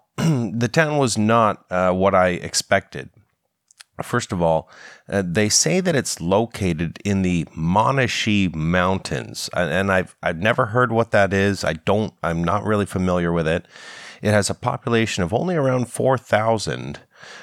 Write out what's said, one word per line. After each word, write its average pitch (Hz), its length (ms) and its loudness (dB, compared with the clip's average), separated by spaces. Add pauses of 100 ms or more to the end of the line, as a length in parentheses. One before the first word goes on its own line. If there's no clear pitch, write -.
<clears throat> - 80 -20
the 117 560 0
town 151 260 0
was 117 200 2
not, 107 520 2
uh, 92 220 2
what 95 240 2
I 92 140 6
expected. - 800 -4 (920)
First - 300 -4
of 90 100 -2
all, 80 280 2 (380)
uh, 101 160 0
they 107 260 0
say 170 300 2
that 185 160 0
it's - 240 -4
located 87 840 -2
in 98 160 0
the 90 240 0 (100)
Monashee 104 1000 0
Mountains, 87 1000 -2
and, 85 160 0
and 98 200 0
I've, 92 320 0
I've 85 160 -4
never 117 280 0
heard 120 240 0
what 113 200 0
that 98 200 4
is. 98 320 0
I 80 100 0
don't, 101 380 0 (120)
I'm 82 200 -2
not 101 200 0
really 104 240 0
familiar 90 440 0
with 82 160 0
it. 85 200 -2 (560)
It 104 80 2
has 104 180 2
a 90 60 -6
population 117 680 -2
of 82 80 -2
only 170 240 -2
around 127 360 0
four 127 260 0
thousand, 98 840 -2 (420)